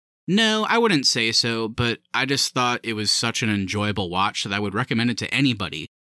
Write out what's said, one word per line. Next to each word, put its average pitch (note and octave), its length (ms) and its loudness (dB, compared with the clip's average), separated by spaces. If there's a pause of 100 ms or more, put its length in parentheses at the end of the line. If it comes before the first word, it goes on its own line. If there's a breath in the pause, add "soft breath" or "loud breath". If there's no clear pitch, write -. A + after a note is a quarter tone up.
(280)
No, G#3+ 400 2
I A3 100 2
wouldn't G3 280 2
say A2+ 260 2
so, A2+ 360 0
but A#2 320 -2 (140)
I B2+ 120 0
just C3+ 280 0
thought B2 300 0
it A2+ 100 -4
was G#2 180 -2
such A#2 320 0
an A2+ 60 2
enjoyable G2+ 600 -2
watch F#2+ 340 0
that G2+ 100 -4
I G2+ 60 0
would G2+ 140 -2
recommend A#2+ 360 0
it A2+ 100 -2
to - 140 -6
anybody. G2+ 540 -2 (140)